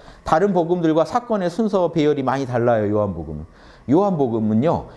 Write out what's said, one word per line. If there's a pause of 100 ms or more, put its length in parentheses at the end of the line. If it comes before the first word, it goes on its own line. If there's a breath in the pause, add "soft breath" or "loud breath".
(240 loud breath)
다른
복음들과
사건의
순서
배열이
많이
달라요,
요한복음은. (440 loud breath)
요한복음은요,